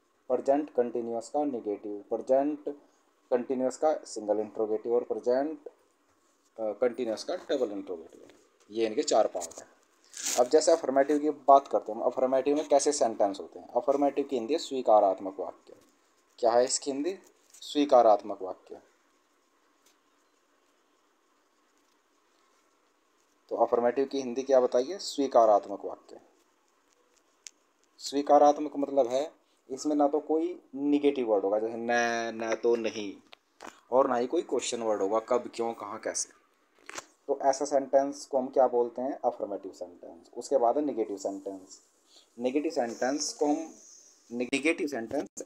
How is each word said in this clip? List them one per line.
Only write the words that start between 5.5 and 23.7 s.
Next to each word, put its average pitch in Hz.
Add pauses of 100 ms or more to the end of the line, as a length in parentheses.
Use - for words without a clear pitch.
अ, - (880)
continuous 110
का 165
double 131
इंटरोगेटिव। 95 (440)
ये 113
इनके 110
चार 110
part -
हैं। - (720)
अब 127
जैसे 156
affirmative 139
की 151
बात 139
करते 107
हैं, 113
अफर्मेटिव 131
में 151
कैसे 143
sentence 110
होते -
हैं। -
Affirmative 139
की 139
हिंदी 117
है 165
स्वीकारात्मक 101
वाक्य। - (640)
क्या 113
है 123
इसकी 131
हिंदी? 151 (340)
स्वीकारात्मक 113
वाक्य। - (4000)
तो 110
affirmative 120